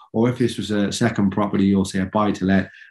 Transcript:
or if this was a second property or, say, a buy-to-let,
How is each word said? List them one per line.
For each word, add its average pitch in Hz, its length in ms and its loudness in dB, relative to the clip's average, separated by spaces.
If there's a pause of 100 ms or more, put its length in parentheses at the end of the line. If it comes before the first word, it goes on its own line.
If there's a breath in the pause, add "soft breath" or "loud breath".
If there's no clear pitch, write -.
(120 soft breath)
or 113 160 2
if 120 80 -2
this 117 200 -2
was 101 160 -6
a 101 180 0
second 110 400 0
property 101 440 0
or, 95 120 2
say, 95 140 -6
a 92 60 -2
buy-to-let, 95 640 0 (200 loud breath)